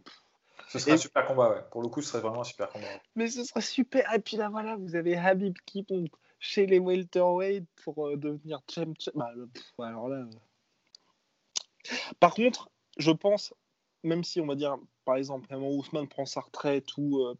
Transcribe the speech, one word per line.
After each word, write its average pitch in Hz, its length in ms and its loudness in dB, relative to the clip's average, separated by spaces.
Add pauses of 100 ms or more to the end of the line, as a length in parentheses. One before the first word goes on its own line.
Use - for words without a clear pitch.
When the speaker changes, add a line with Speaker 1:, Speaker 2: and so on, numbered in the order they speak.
Speaker 1:
pff. - 160 -20 (480)
Speaker 2:
Ce - 80 -6
serait 131 140 2
Speaker 1:
Et - 20 10
Speaker 2:
un 165 40 10
super 135 280 2
combat, 127 240 6
ouais. 98 120 2 (100)
Pour 117 100 -4
le 120 80 -2
coup, 143 140 -4
ce 147 60 -8
serait 117 120 -2
vraiment 110 200 -2
un 117 40 -6
super - 240 -6
combat. 104 160 -12 (300)
Speaker 1:
Mais 226 120 -2
ce 240 160 -6
serait - 180 -4
super. 240 520 0
Et 220 60 2
puis 214 180 -6
là, 208 120 -2
voilà, 220 260 -6
vous 185 200 -8
avez 170 200 0
Khabib 190 500 2
qui 196 240 -8
monte 180 220 -2 (280)
chez - 280 2
les 190 100 8
welterweight 180 880 2 (180)
pour, 151 240 -4
euh, 147 100 -2
devenir 147 420 -6 (120)
champ, 160 280 -4
champ. - 160 -8
Bah, 120 200 -4
le, 120 120 -12
pff, 123 160 -20 (160)
alors 113 300 -6
là, 135 80 -6
euh... - 1800 -16 (260)
Par 175 160 8
contre, 240 340 2 (280)
je 156 140 6
pense, 202 420 2 (500)
même 165 200 0
si - 160 -4
on 156 60 -2
va 143 100 -2
dire, 143 220 -2 (280)
par 131 100 4
exemple, 135 320 -4
vraiment 135 240 -6
Ousmane 143 360 -4
prend 139 200 -8
sa - 140 -6
retraite - 560 -2
ou, 143 240 0
euh, 123 180 -2